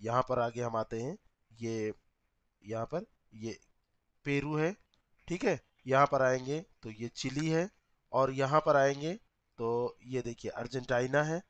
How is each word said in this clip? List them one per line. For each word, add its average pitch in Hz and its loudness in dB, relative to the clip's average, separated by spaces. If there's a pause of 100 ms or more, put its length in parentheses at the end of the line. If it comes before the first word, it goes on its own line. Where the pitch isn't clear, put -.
यहाँ 117 0
पर 123 0
आगे 120 -2
हम 117 -4
आते 113 -4
हैं, 151 -6 (360)
ये 113 -4 (680)
यहाँ 113 -6
पर 180 -6 (280)
ये 110 -10 (680)
पेरू 143 0
है, 160 0 (520)
ठीक 175 -4
है। 185 2 (280)
यहाँ 135 6
पर 135 4
आएंगे 131 2 (220)
तो 113 -12
ये 110 -8
चिली 147 -4
है 165 0 (420)
और 131 2
यहाँ 135 2
पर 151 6
आएंगे 139 4 (440)
तो 117 -2
ये 127 -4
देखिए 117 -6
अर्जेंटीना 127 0
है, 160 -2